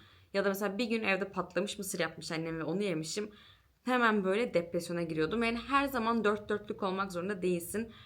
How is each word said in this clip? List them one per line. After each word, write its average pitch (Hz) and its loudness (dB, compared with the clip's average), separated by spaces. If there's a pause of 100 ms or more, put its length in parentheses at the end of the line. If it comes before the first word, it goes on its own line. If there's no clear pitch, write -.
(340)
Ya 196 2
da 202 2
mesela 196 0
bir 247 2
gün 226 0
evde 196 2
patlamış - -2
mısır 185 -4
yapmış 165 -4
annem 165 -2
ve 160 -4
onu 170 0
yemişim. 190 -2 (540)
Hemen 233 4
böyle 208 2
depresyona 170 0
giriyordum. 160 0
Yani 233 0
her 269 2
zaman 233 2
dört 208 2
dörtlük 208 -4
olmak 190 0
zorunda 180 -4
değilsin. 185 0 (140)